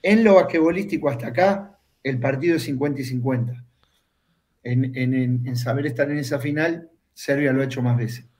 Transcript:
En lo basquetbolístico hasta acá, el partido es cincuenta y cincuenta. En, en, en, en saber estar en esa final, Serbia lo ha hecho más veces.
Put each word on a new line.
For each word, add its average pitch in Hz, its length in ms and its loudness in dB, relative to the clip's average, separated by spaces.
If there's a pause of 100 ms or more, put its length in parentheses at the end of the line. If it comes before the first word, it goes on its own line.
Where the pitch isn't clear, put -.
En 214 200 4
lo 196 120 8
basquetbolístico 170 720 2
hasta 120 180 -6
acá, 196 520 0 (240)
el 135 160 -2
partido 139 380 0
es 127 60 -4
cincuenta 139 380 -4
y 127 40 -6
cincuenta. 123 580 -4 (1000)
En, 127 320 -2
en, 127 180 -2
en, 127 340 0
en 123 100 -6
saber 139 300 -2
estar 143 220 -2
en 147 100 -2
esa 143 200 -4
final, 156 500 -4 (240)
Serbia 139 400 0
lo 135 80 2
ha 135 40 0
hecho 123 160 -6
más 120 160 2
veces. - 280 -4 (140)